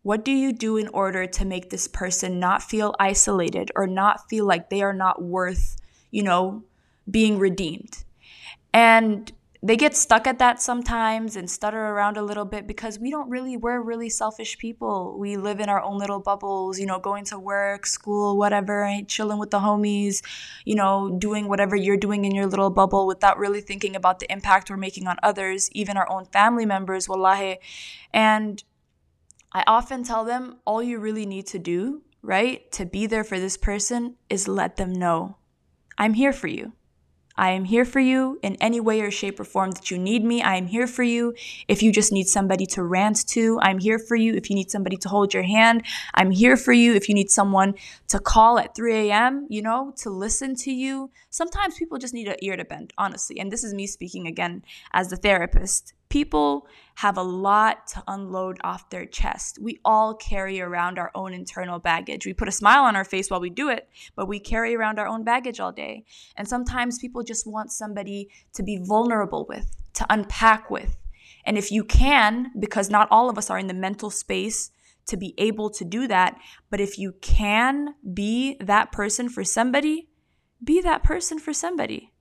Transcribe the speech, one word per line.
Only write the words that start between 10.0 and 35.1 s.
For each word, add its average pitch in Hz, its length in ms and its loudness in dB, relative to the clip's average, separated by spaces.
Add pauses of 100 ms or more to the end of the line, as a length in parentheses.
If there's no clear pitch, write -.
at 262 100 0
that 247 240 4
sometimes 226 760 -2
and 180 140 -8
stutter 214 380 -4
around 208 300 0
a 214 40 -4
little 208 240 -4
bit 208 220 -10
because 208 320 -10
we 240 100 -6
don't 294 180 -6
really, 254 300 -6
we're 240 240 -2
really 233 280 -6
selfish 220 500 -6
people. 220 580 -6
We 202 200 -6
live 196 220 -4
in 208 100 -4
our 196 120 2
own 202 160 -6
little 202 220 -4
bubbles, 196 580 -4
you 196 80 -6
know, 190 140 -4
going 196 260 -6
to 196 140 -12
work, 196 480 -4
school, 208 500 0
whatever, 208 460 2
and 202 240 -4
chilling 208 320 -4
with 208 100 -6
the 208 80 0
homies, 208 640 2 (440)
you 208 100 0
know, 196 420 2
doing 208 300 -2
whatever 202 280 0
you're 196 220 2
doing 202 280 0
in 196 100 0
your 196 100 0
little 196 240 2
bubble 190 380 4
without 190 320 4
really 202 200 -2
thinking 196 360 -6
about 185 240 2
the - 120 -8
impact 190 380 2
we're 196 80 -8
making 190 300 -6
on 175 160 -2
others, 196 480 0
even 202 260 -4
our 190 140 0
own 185 140 -6
family 226 420 4
members, 190 420 -2
wallahi. 190 480 2 (560)
And 214 500 2 (880)
I 190 140 -2
often 240 380 2
tell 226 220 -4
them, 247 400 -6
all 220 180 -2
you 240 160 -4
really 214 260 -4
need 196 220 -8
to - 100 -10
do, 180 460 -4 (180)
right, 226 520 -2
to 190 120 -6
be 196 220 -4
there 214 160 -2
for 202 160 -6
this 190 180 -4
person 233 600 -2 (120)
is 190 180 -2
let 190 280 -2
them 185 180 -4
know, 180 440 -2 (600)